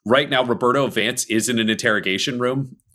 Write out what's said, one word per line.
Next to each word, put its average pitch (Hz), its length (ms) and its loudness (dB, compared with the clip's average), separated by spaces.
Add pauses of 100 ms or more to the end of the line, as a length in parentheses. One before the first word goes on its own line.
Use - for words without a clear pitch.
Right 135 260 2
now, 127 120 2
Roberto 123 460 2
Vance 113 380 -2
is 110 220 0
in 117 120 0
an 110 100 2
interrogation 104 720 0
room, 131 360 -2 (180)